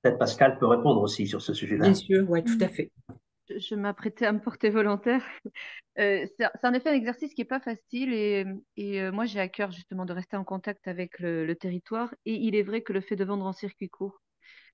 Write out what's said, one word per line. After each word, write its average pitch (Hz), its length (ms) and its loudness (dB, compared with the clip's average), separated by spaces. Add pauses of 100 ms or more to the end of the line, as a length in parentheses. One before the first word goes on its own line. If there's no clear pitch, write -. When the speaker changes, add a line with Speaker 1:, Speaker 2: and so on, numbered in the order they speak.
Speaker 1:
Peut-être 120 180 4
Pascal 131 400 6
peut 120 80 4
répondre 120 340 6
aussi 104 260 0
sur 101 140 -4
ce - 120 -4
sujet-là. - 320 0
Speaker 2:
Bien 196 80 10
sûr, 190 360 4
ouais, 170 140 2
tout 233 160 0
à 220 60 4
Speaker 3:
Mhm. - 80 -4
Speaker 2:
fait. - 180 -6 (580)
Speaker 4:
Je, 208 100 -8
je 214 160 -8
m'apprêtais 202 500 -4
à 214 80 4
me 214 60 0
porter 220 300 -2
volontaire. 214 540 2 (200)
<laughs> 208 100 -14 (440)
Euh, 202 300 2 (100)
c'est, 226 80 0 (140)
c'est 247 80 0
en 247 60 4
effet 262 160 0
un 302 40 4
exercice 247 400 -2
qui - 60 -6
est 226 60 -2
pas 262 160 -4
facile 247 500 -6
et, 208 320 0 (320)
et, 202 260 -4
euh, 190 120 -2
moi 214 100 -2
j'ai 208 160 -4
à 185 80 0
cœur 190 240 -4
justement 185 320 -10
de 180 80 -6
rester 180 240 -8
en 196 80 -4
contact 190 460 -8
avec 175 300 -10
le, 165 260 -2
le 170 100 -4
territoire 208 580 -6 (120)
et 226 80 -4
il 214 200 -2
est 208 100 2
vrai 214 180 -4
que 226 100 -10
le 190 80 0
fait 196 160 -4
de 190 80 -2
vendre 196 220 -4
en 190 80 -4
circuit 190 340 -10
court, - 340 -10 (520)